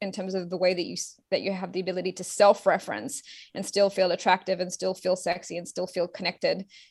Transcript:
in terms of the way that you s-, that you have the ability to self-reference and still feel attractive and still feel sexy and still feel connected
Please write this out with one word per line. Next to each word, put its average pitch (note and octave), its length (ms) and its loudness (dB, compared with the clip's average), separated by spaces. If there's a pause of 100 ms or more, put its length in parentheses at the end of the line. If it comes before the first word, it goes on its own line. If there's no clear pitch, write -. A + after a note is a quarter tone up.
in G3 120 -4
terms F#3+ 220 -6
of F3 160 -4
the F3+ 60 -4
way F3+ 160 4
that F3 120 -2
you - 80 -8
s-, - 280 -10 (100)
that - 120 2
you G3 100 -2
have F#3 200 -6
the F3+ 80 -2
ability F#3 320 -2
to F#3 120 -12
self-reference F#3+ 1000 4 (320)
and F#3+ 120 -6
still G3+ 240 2
feel F#3 220 2
attractive F#3 480 2
and F3+ 120 -4
still F#3 220 -2
feel F#3 220 0
sexy F3+ 400 -4
and F3 100 -8
still F3+ 200 -4
feel F3+ 200 -2
connected F3 600 -2 (240)